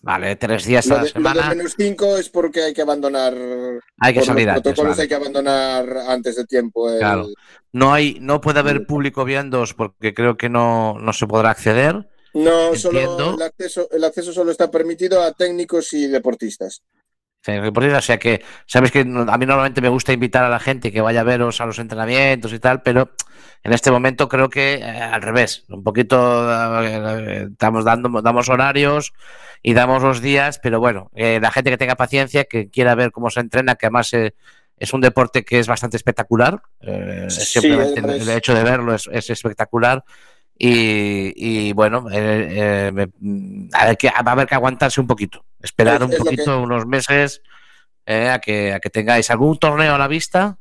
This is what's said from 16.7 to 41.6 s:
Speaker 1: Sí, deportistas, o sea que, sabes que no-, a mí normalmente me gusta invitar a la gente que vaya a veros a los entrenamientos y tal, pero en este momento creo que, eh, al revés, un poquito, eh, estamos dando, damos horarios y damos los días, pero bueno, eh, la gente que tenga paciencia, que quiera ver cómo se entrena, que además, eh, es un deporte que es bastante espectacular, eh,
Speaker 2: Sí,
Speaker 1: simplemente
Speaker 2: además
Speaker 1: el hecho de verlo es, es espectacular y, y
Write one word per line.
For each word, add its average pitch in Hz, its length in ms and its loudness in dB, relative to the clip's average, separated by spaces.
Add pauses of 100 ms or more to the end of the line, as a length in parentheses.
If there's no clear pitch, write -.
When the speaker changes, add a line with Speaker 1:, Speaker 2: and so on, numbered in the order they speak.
Speaker 1:
Sí, - 120 -6
deportistas, 117 500 2
o - 40 -6
sea 117 120 4
que, 113 220 0 (260)
sabes 127 240 4
que 139 140 4
no-, 123 240 -2
a 113 80 2
mí 127 80 2
normalmente 135 360 0
me 123 80 2
gusta 127 240 0
invitar 123 320 2
a 120 40 0
la 117 100 0
gente 120 320 -4
que 110 100 0
vaya 117 200 2
a - 20 0
veros 120 380 0
a 120 40 -4
los 113 140 -8
entrenamientos 117 720 0
y 113 60 -10
tal, 127 240 2
pero 127 280 2 (520)
en - 100 0
este 131 180 4
momento 127 360 2
creo 131 220 0
que, 139 260 -2
eh, 117 80 -10
al 113 380 -6
revés, 110 480 0
un 95 140 -14
poquito, 117 1000 2
eh, 107 680 -6
estamos 110 340 0
dando, 117 360 0
damos 120 280 2
horarios 143 640 0 (500)
y 117 100 2
damos 127 300 4
los 131 180 2
días, 139 400 0
pero 113 200 0
bueno, 107 340 -2
eh, 113 260 0
la 110 100 2
gente 135 180 0
que 127 80 0
tenga 127 180 0
paciencia, 135 480 0
que 107 260 -4
quiera 123 260 4
ver 120 160 0
cómo 117 180 -4
se 123 100 -4
entrena, 123 360 0
que - 100 -4
además, 117 280 0
eh, 113 200 0 (440)
es - 160 -8
un 135 80 -2
deporte 123 440 2
que 123 140 2
es 113 80 0
bastante 117 300 -2
espectacular, 120 640 0 (200)
eh, 95 480 -10
Speaker 2:
Sí, 104 320 -2
Speaker 1:
simplemente 143 400 2
Speaker 2:
además 135 260 -4
Speaker 1:
el 113 100 -2
hecho 123 160 0
de 113 100 2
verlo 120 300 0
es, - 180 -6
es - 180 -6
espectacular 117 720 -2 (540)
y, 107 760 2
y 107 380 -2